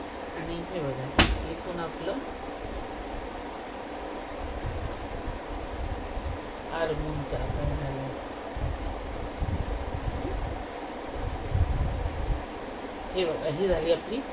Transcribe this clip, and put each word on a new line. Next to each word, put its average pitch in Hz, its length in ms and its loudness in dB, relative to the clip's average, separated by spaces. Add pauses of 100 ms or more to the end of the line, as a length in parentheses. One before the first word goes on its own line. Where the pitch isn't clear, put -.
(420)
आणि 165 140 -2
हे 170 240 -2
बघा, 131 260 0 (460)
इथून 170 280 -2
आपलं 170 320 -2 (4000)
आर्मचा 151 640 2
आकार 139 340 2
झाला. 135 380 0 (4000)
हे 185 120 4
बघा, 156 240 2
ही 170 180 4
झाली 165 240 6
आपली 185 260 4 (160)